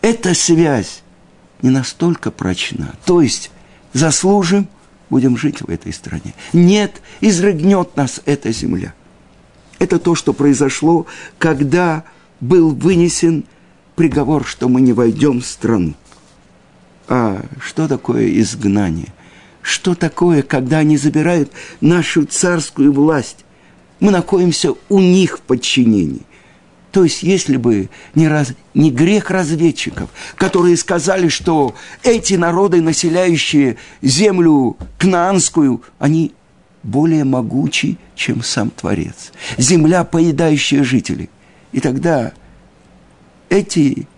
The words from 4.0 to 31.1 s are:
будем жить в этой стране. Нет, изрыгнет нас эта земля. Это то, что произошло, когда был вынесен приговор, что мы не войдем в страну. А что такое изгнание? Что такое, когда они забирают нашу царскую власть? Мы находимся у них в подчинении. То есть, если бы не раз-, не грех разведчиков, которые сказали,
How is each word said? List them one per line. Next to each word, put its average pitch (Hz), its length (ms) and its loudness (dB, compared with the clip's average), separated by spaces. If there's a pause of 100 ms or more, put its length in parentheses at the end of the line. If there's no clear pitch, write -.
будем 127 260 2
жить - 240 -4
в - 80 -14
этой 87 240 -8
стране. - 400 -12 (180)
Нет, 196 480 2 (220)
изрыгнет 190 760 0
нас 135 300 -4
эта 139 260 -2
земля. - 440 -6 (840)
Это 175 200 0
то, 170 160 0
что - 180 -2
произошло, 147 720 0 (320)
когда 156 680 0 (340)
был 160 300 2
вынесен 165 760 0 (520)
приговор, 143 500 0
что - 240 -4
мы 127 120 4
не 127 120 4
войдем 120 480 0
в - 40 -12
страну. 87 480 -2 (1160)
А 113 340 -2 (160)
что - 300 -6
такое 120 500 -2
изгнание? 101 680 -2 (520)
Что - 320 -4
такое, 170 480 0
когда 135 360 -2
они 151 180 2
забирают 151 560 0 (300)
нашу 160 440 2
царскую 160 680 0
власть? 147 500 0 (560)
Мы 202 120 4
находимся 180 640 0 (160)
у 196 100 4
них 180 400 2
в - 20 -20
подчинении. 110 800 0 (680)
То 190 120 4
есть, 160 200 0
если 170 340 0
бы 110 320 0 (260)
не 156 120 4
раз-, 147 280 -2 (180)
не 151 180 4
грех 175 400 0
разведчиков, 165 760 -2 (260)
которые 175 420 2
сказали, 180 500 -2